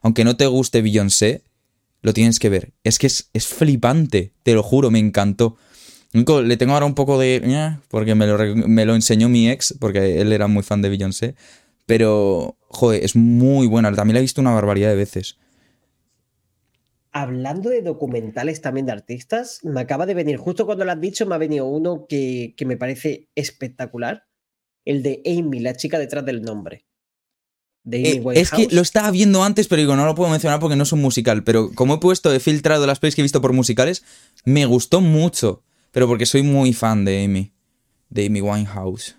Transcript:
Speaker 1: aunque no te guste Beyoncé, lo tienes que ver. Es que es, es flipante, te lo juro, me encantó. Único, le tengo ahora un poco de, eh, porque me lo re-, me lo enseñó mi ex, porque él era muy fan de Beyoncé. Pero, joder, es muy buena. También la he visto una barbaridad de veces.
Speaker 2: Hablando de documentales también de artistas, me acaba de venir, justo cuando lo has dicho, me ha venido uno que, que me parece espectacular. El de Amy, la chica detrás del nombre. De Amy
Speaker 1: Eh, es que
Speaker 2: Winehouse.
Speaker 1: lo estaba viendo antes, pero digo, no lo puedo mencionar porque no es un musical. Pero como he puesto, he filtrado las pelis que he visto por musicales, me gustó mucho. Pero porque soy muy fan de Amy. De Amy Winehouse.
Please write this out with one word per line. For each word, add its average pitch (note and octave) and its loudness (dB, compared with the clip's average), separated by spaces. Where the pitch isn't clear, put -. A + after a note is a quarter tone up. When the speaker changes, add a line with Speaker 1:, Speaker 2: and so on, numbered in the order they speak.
Speaker 1:
aunque A2+ 2
no A#2+ 2
te C#3+ 4
guste B2+ 0
Beyoncé, G#2 0
lo A2+ 0
tienes A2+ 2
que A2 0
ver. F#2+ -4
Es A2+ 0
que C3+ 0
es, - -4
es - -6
flipante, B2+ 0
te A#2+ 4
lo A2 4
juro, C3 2
me A2+ 4
encantó. G#2 0
Único, B2+ 4
le A#2+ 0
tengo C3 0
ahora C#3+ 2
un C#3 -2
poco C#3 0
de, B2+ 0
eh, D3+ -2
porque A2 -2
me A2 4
lo G#2 2
re-, G#2+ 0
me A2+ 2
lo A2+ 2
enseñó A2+ 2
mi A#2 4
ex, - -4
porque F#2+ 0
él G#2+ 2
era G#2 0
muy G#2 0
fan G#2 -2
de G2+ 0
Beyoncé. G2+ -6
Pero, G#2 2
joder, A2 0
es G2 -2
muy B2 4
buena. A2 2
También G#2 2
la B2 4
he C3 2
visto C3+ -4
una B2+ 2
barbaridad G#2 2
de G#2 2
veces. G2 -6
Speaker 2:
Hablando C#3+ -6
de A#3+ -2
documentales B2+ -8
también C3+ -6
de B2 -6
artistas, B2 -10
me C#3+ -6
acaba C#3 -6
de G3 -6
venir, D3 -4
justo F3+ -6
cuando G3 -4
lo F#3 -6
has D#3+ -8
dicho, G3 -6
me F#3 -6
ha D#3+ -4
venido D3+ -4
uno D#3 -6
que, B2+ -6
que D3 -10
me B2 -4
parece C3 -8
espectacular. B2+ -10
El C#3 -2
de C3+ -4
Amy, D#3+ -4
la B2 -6
chica D#3 -6
detrás C#3+ -8
del B2 -8
nombre. G#2 -14
De A#2+ -8
Amy C3+ 0
Speaker 1:
Eh, C3 2
es F#3 0
que - -4
Speaker 2:
Winehouse. A3 2
Speaker 1:
lo F3 6
estaba G#3 0
viendo F#3+ 4
antes, G#3 0
pero D#3 2
digo, C#3+ 2
no C#3 2
lo D#3 0
puedo E3+ 0
mencionar D#3 0
porque D3+ 0
no C#3+ 2
es C#3 -2
un D3+ 2
musical. A#2 0
Pero A2 2
como C3 0
he - -6
puesto, F3 2
he C3 2
filtrado D3+ 2
las C#3 -2
pelis D#3 0
que D3+ 0
he - 2
visto C#3 2
por B2+ 4
musicales, B2+ 0
me C#3 4
gustó B2 2
mucho. D#3 0
Pero B2 2
porque A#2 0
soy C#3 2
muy C#3 2
fan A2 0
de G2 0
Amy. G2 -2
De G2+ -4
Amy G#2 -2
Winehouse. G2+ -6